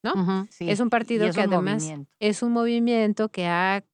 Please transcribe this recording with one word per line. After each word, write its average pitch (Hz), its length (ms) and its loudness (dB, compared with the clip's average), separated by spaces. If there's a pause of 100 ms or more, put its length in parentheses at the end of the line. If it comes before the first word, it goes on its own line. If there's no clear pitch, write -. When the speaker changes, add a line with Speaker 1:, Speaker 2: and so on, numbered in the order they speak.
Speaker 1:
¿no? 247 120 -4
Speaker 2:
Ujú. 190 360 0
Speaker 3:
Sí, 170 200 -8
Speaker 1:
Es 180 100 0
un 233 100 0
partido 226 360 0
Speaker 3:
y 220 40 2
es 185 60 -2
Speaker 1:
que 208 100 2
Speaker 3:
un 196 80 2
Speaker 1:
además 185 300 0
Speaker 3:
movimiento. 151 360 -12
Speaker 1:
es 208 220 0
un 240 120 0
movimiento 233 760 2
que 175 180 -4
ha 185 360 0 (100)